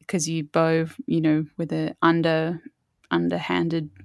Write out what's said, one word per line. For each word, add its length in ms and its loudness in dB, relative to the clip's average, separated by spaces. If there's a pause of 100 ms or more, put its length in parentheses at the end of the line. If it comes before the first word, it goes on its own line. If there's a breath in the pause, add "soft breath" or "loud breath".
'cause 200 -2
you 180 -2
bow, 420 2 (200)
you 140 0
know, 240 2 (140)
with 140 -4
a 300 -4
under, 600 2 (480)
underhanded 800 -2 (140)